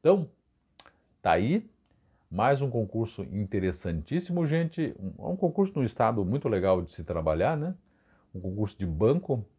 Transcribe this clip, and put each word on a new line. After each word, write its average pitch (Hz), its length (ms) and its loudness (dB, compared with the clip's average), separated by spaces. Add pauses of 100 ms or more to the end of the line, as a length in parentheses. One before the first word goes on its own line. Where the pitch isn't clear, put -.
Então, 165 280 4 (920)
tá - 80 2
aí, 120 400 2 (580)
mais 127 320 2
um 139 80 -2
concurso 113 640 -4
interessantíssimo, 98 1120 -2
gente. 160 540 -2
Um, - 260 -10
é - 40 -4
um 180 80 -4
concurso 190 420 0
num 131 60 2
estado 110 400 2
muito 127 240 0
legal 95 340 4
de 82 80 -8
se - 140 -14
trabalhar, 82 520 0
né? 170 200 -4 (580)
Um 95 60 -10
concurso 98 360 -4
de 101 80 -4
banco 110 600 0 (120)